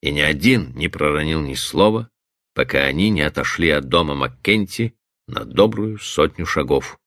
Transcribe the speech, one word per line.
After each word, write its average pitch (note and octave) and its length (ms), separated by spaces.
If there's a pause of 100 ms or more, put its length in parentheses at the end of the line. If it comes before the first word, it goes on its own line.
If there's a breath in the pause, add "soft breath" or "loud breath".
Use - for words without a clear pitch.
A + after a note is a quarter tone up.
И D2 100
ни D2 80
один D2+ 560
не D#2 140
проронил D2+ 500
ни C#2+ 140
слова, A2 560 (440)
пока C2+ 260
они C#2 300
не F#2 120
отошли D2+ 480
от D2 180
дома D#2 260
Маккенти G2 840 (320)
на - 160
добрую G#2+ 520
сотню - 480
шагов. C#2 600